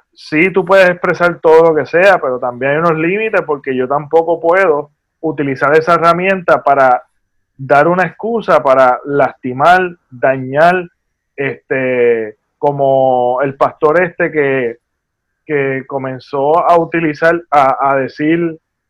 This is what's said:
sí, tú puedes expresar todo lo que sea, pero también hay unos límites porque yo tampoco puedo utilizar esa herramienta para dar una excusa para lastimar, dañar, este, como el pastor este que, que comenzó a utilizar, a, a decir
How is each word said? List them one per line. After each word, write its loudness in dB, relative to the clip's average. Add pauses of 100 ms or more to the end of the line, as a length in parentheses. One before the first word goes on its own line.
(120)
sí, -2
tú -2
puedes 4
expresar -2
todo 6
lo 0
que -2
sea, 2
pero -4
también -4
hay -2
unos 0
límites -2
porque -6
yo -4
tampoco -2
puedo 0 (300)
utilizar -2
esa 2
herramienta 0
para 2 (540)
dar 2
una 0
excusa -2
para 2
lastimar, 0 (300)
dañar, 0 (460)
este, -2 (200)
como 0
el -4
pastor 0
este -4
que, -2 (680)
que -4
comenzó -4 (100)
a 6
utilizar, -2
a, 2
a 0
decir -2 (320)